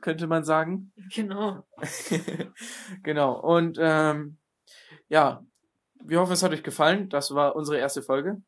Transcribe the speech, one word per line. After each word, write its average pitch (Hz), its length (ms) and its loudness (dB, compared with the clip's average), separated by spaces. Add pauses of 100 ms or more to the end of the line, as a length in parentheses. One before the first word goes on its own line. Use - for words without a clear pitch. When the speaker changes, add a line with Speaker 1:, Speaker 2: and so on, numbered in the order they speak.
Speaker 1:
könnte 165 240 -4
man 160 180 0
sagen. 160 480 0 (220)
Speaker 2:
Genau. 202 520 -6 (120)
Speaker 1:
<laughs> - 1200 -8
Genau. 147 380 0
Und, 170 400 2
ähm, 156 580 2 (680)
ja, 143 360 4 (500)
wir 165 260 0
hoffen, 180 120 2
es 180 100 2
hat 175 100 2
euch 151 100 -4
gefallen. 180 460 2
Das 143 260 -4
war 143 220 2
unsere 151 220 -2
erste 135 240 -2
Folge. 160 460 -2